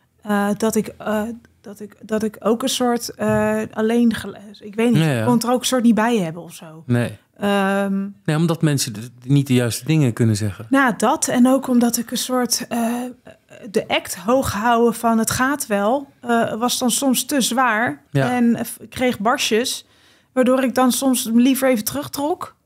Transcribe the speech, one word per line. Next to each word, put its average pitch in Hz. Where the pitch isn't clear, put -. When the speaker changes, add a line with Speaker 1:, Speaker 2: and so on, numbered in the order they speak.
Speaker 1:
eh, 208
dat 220
ik, 214
eh, 214
dat -
ik, 208
dat 214
ik 214
ook 220
een 269
soort, 240
eh, 214
alleen 226
gele-, -
ik 208
weet 226
niet, 160
Speaker 2:
Ja, 160
ja. 127
Speaker 1:
ik 110
kon 120
het 233
er 233
ook 247
een -
soort 254
niet 233
bij 220
hebben 170
of 165
zo. 160
Speaker 2:
Nee. 120
Speaker 1:
Ehm, 196
Speaker 2:
Nee, 151
omdat 165
mensen 143
d-, 110
niet 139
de 131
juiste 123
dingen 143
kunnen 113
zeggen. 104
Speaker 1:
Nou, 262
dat 285
en 254
ook 262
omdat 240
ik 240
een 254
soort, 247
eh, 233
de -
act 311
hoog 240
houden 233
van 226
"het 220
gaat 277
wel", 220
eh, 233
was 240
dan 254
soms 262
te 285
zwaar. 240
Speaker 2:
Ja. 247
Speaker 1:
En 233
f-, -
ik 220
kreeg 247
barsjes, 233
waardoor 262
ik 254
dan 254
soms 254
me 233
liever 262
even 214
terugtrok, 294